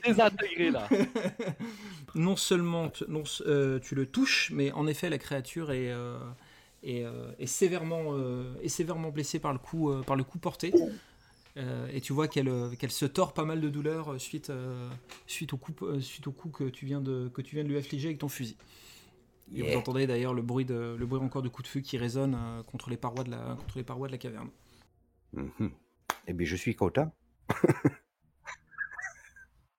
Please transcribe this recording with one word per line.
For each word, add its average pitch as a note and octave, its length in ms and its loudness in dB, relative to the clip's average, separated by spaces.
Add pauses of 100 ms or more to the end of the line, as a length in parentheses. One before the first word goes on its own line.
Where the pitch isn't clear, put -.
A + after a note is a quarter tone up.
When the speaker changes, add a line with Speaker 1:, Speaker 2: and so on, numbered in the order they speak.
Speaker 1:
désintégré, G3 640 6
là. A2 220 2
Speaker 2:
<laughs> G3 1200 0
Non E3+ 200 6
seulement E3+ 540 2
tu, - 200 -6
non D#3 140 -2
s-, - 240 -6
euh, C#3 320 4
tu B2+ 160 -6
le C3+ 120 2
touches, B3 460 4
mais C#3+ 200 2
en D3+ 140 0
effet, E3 240 0
la C#3+ 80 0
créature D3 520 -4
est, B2+ 220 0
euh, A#2+ 260 -6 (640)
est, A#2+ 220 -2
euh, A#2+ 340 -8
est - 80 -4
sévèrement, E3 680 2
euh, B2+ 460 -2
est D#3+ 60 -4
sévèrement D#3+ 420 -2
blessée D3 280 -2
par D3 140 0
le B2 60 -2
coup, D#3+ 320 0
euh, C3+ 120 0
par C3+ 140 2
le C3 80 2
coup - 140 -8
porté. F3 340 -2 (840)
Euh, B2+ 360 -4
et C3+ 80 -2
tu - 120 -4
vois D3+ 140 4
qu'elle, C3+ 220 2
euh, B2 280 0
qu'elle B2 140 -2
se - 160 0
tord E3+ 280 2
pas D#3 100 0
mal D#3+ 160 0
de D#3 80 2
douleur, D3 440 -2
euh, C3 60 -6
suite, - 320 -8
euh, B2+ 380 -6 (380)
suite - 260 -6
au C3+ 40 0
coup, D3 260 -10
euh, C#3+ 180 0
suite - 260 -8
au C#3+ 60 -4
coup - 160 -12
que C#3+ 160 -4
tu C3 220 -4
viens C#3+ 140 -2
de, B2+ 340 0
que C3+ 80 -4
tu - 140 -10
viens D3+ 80 0
de D3 40 0
lui C#3+ 80 0
affliger C#3+ 320 -2
avec D3+ 100 -4
ton D3 100 -2
fusil. A#2 280 -6 (1000)
Et C3+ 60 -2
vous D3 80 0
Speaker 3:
Yeah. C#3 100 4
Speaker 2:
entendez C3 280 2
d'ailleurs B2+ 260 2
le B2 100 0
bruit B2 220 2
de, A#2 340 -2
le A#2+ 80 0
bruit C3 140 0
encore C3+ 220 0
de B2+ 60 -2
coups - 200 -8
de - 40 -10
feu C#3 80 -2
qui C3+ 180 -4
résonne, C3 360 2
euh, A#2 280 -4
contre - 260 -10
les A#2+ 80 -2
parois B2+ 280 -4
de B2 60 -4
la, A#2+ 300 -6
contre - 160 -8
les B2 80 -4
parois B2 220 -6
de C3 60 -8
la B2+ 60 -6
caverne. A#2 300 -10 (840)
Speaker 3:
Mhm. C#2 380 -4 (560)
Eh F2 60 -4
bien, F2 140 0
je E2+ 100 2
suis A2 180 -2
content. C3 380 2 (360)
<laughs> - 540 4 (1800)